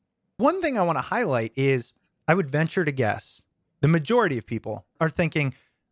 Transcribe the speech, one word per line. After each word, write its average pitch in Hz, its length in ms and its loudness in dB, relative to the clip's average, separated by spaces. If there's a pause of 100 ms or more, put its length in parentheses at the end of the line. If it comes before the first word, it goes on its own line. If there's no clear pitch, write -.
(360)
One 330 260 0
thing 269 160 0
I 190 40 2
wanna 160 180 0
highlight 135 560 -2
is 135 360 0 (360)
I 160 60 6
would 165 160 -2
venture 156 340 0
to 147 80 -2
guess 110 500 -4 (380)
the 139 80 4
majority 165 500 2
of - 80 -10
people 107 400 -8 (140)
are 160 100 0
thinking, 156 440 -2 (380)